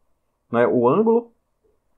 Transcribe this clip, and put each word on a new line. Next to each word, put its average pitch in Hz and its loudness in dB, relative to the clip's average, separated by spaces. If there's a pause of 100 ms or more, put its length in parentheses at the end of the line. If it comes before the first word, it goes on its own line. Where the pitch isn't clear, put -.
(500)
né, 117 0
o 117 0
ângulo 226 -2 (640)